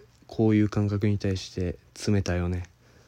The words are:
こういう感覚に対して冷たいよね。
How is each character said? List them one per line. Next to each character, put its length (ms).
こ 220
う 40
い 60
う 80
感 200
覚 200
に 100
対 180
し 140
て 260
冷 160
た 140
い 20
よ 100
ね。 160